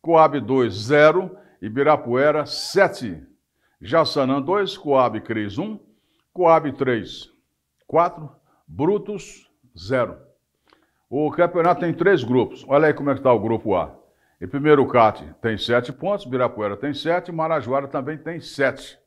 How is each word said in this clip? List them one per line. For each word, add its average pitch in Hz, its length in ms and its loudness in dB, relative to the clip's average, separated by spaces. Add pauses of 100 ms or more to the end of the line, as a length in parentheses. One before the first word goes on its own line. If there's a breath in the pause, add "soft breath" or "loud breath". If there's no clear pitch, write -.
Coab 156 400 6
dois, 120 320 0
zero. 147 640 2 (240 loud breath)
Ibirapuera 139 840 0
sete. 127 760 -2 (580)
Jaçanã 139 600 0
dois, 180 380 -2
Coab 131 420 0
Cris 107 380 -8
um. 151 200 -8 (540)
Coab 165 400 2
três, 120 580 -4 (560)
quatro. 156 440 -2 (360)
Brutos 190 800 -6 (320)
zero. 107 380 -2 (920)
O 147 200 -2
campeonato 170 520 0
tem 170 100 -2
três 170 320 2
grupos. 120 420 0
Olha 147 200 4
aí 147 80 2
como 143 160 -4
é 131 40 0
que 110 60 -8
tá 127 120 4
o 113 60 4
grupo 107 380 -2
A. 78 180 -4 (460)
Em 90 60 -12
primeiro, 143 360 4
o 120 60 2
Cate 110 360 4 (180)
tem 110 160 -2
sete 120 340 -2
pontos, 196 320 -6
Ibirapuera 113 520 -2
tem 139 180 -6
sete, 170 380 -4
Marajoara 143 560 -4
também 147 280 -8
tem 165 240 -12
sete. - 560 -4 (100)